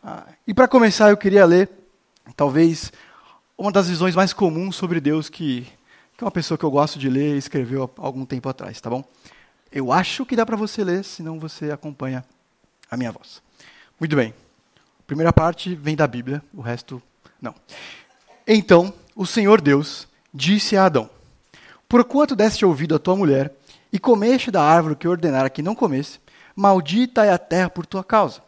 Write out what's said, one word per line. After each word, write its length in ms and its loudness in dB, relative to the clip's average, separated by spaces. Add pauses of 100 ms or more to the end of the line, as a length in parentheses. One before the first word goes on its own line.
Ah, 220 -16 (200)
e 80 -6
pra 140 4
começar, 420 4
eu 80 4
queria 280 6
ler, 240 4 (640)
talvez, 560 0 (680)
uma 160 -4
das 160 2
visões 260 -2
mais 160 2
comuns 460 -4
sobre 240 -4
Deus 260 -2
que, 400 -8 (480)
que 80 -12
uma 80 -6
pessoa 260 -6
que 60 -6
eu 80 0
gosto 260 0
de 120 -4
ler 260 -2
escreveu 480 -6
há 220 -12
algum 200 -8
tempo 220 -10
atrás, 320 -12
tá 100 -12
bom? 140 -6 (680)
Eu 220 -6
acho 340 -2
que 80 -8
dá 120 0
pra 100 -6
você 260 -6
ler, 220 -4
senão 340 -14
você 320 -12
acompanha 540 -10 (680)
a 60 -10
minha 160 -6
voz. 300 -20 (580)
Muito 160 -4
bem. 180 0 (680)
A 40 -20
primeira 280 0
parte 420 2
vem 180 -6
da 140 2
Bíblia, 340 -8 (120)
o 80 -18
resto 420 -10 (380)
não. 120 -12 (920)
Então, 460 4 (200)
o 120 -6
Senhor 340 4
Deus 480 0 (260)
disse 440 0
a 80 4
Adão: 240 0 (800)
"Porquanto 480 2
deste 280 0
ouvido 300 0
à 40 0
tua 180 -2
mulher 360 0 (380)
e 80 -4
comeste 500 2
da 140 0
árvore 320 4
que 120 -6
ordenara 420 0
que 120 -10
não 140 -4
comesse, 440 -4 (360)
maldita 680 2
é 80 4
a 40 0
terra 320 -2
por 160 -10
tua 200 -10
causa. 420 0